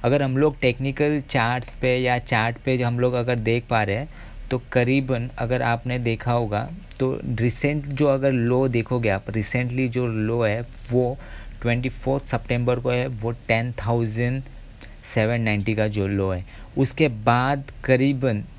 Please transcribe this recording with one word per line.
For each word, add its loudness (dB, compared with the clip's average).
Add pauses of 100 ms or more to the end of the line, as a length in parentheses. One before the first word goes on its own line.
अगर 4
हम 0
लोग 2
टेक्निकल 2
चार्ट्स 0
पे 2
या 2
चार्ट 0
पे 0
जो 0
हम 0
लोग 2
अगर 0
देख 0
पा 2
रहे 0
हैं, -6 (420)
तो -2 (100)
करीबन 2
अगर 0
आपने 0
देखा 0
होगा 0 (300)
तो 0
रिसेंट 0
जो 2
अगर 4
लो 4
देखोगे 0
आप, 0
रिसेंटली 0
जो 0
लो 0
है 0 (260)
वो 2 (440)
ट्वेंटी 0
फोर्थ -2
सितंबर 0
को -2
है, 0
वो -4
टेन 0
थाउजेंड 0 (720)
सेवन 2
नाइंटी 0
का 2
जो 0
लो 2
है। -4 (340)
उसके 2
बाद 2 (220)
करीबन 2 (140)